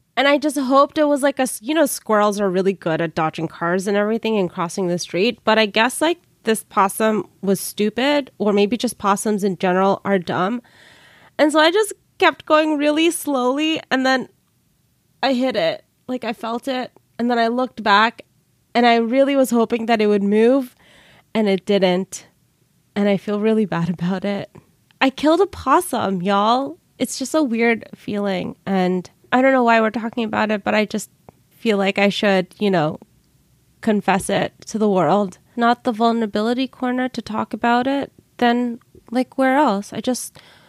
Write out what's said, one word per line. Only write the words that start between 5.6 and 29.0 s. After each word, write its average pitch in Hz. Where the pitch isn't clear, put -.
I 220
guess, 220
like, 339
this 220
possum 220
was 190
stupid, 262
or 208
maybe 208
just 220
possums 202
in 190
general 190
are 196
dumb. 180
And 294
so 311
I 320
just 415
kept 320
going 311
really 302
slowly, 285
and 262
then 262
I 262
hit 247
it. 165
Like, 254
I 226
felt 233
it, 254
and 240
then 240
I 226
looked 240
back, 214
and 240
I 233
really 262
was 262
hoping 226
that 226
it 214
would 208
move, 233
and 214
it 190
didn't. 190
And 202
I 196
feel 208
really 220
bad 170
about 180
it. 202
I 262
killed 311
a 392
possum, 226
y'all. 226
It's -
just 269
a 311
weird 233
feeling, 202
and 185